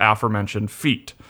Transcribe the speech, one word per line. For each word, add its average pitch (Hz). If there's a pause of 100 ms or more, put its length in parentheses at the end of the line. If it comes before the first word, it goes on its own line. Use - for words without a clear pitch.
aforementioned 107
feet. - (160)